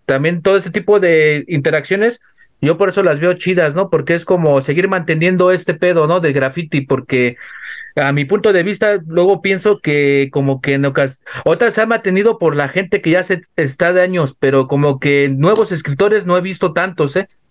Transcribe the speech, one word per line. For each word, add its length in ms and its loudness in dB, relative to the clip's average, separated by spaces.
También 380 -2
todo 140 4
ese 120 -4
tipo 300 2
de 480 2
interacciones, 720 -2
yo 160 0
por 120 2
eso 120 -2
las 180 2
veo 140 2
chidas, 400 0
¿no? 160 -2
Porque 240 0
es 120 -4
como 360 2
seguir 280 -2
manteniendo 640 2
este 220 -2
pedo, 320 2
¿no? 140 2
Del 140 0
graffiti, 480 -2
porque 540 -2
a 140 0
mi 140 0
punto 260 0
de 100 2
vista, 460 -2
luego 340 2
pienso 400 0
que 520 0
como 260 0
que 140 -2
en 100 0
ocas-, 340 -2
otra 260 2
se 80 -2
ha 60 2
mantenido 540 0
por 140 2
la 140 -2
gente 340 -4
que 100 0
ya 120 2
se, 200 -4
está 380 -2
de 80 4
años, 360 0
pero 300 2
como 320 0
que 300 2
nuevos 420 2
escritores 540 -2
no 100 0
he 60 2
visto 320 -4
tantos, 420 -2
¿eh? 140 -2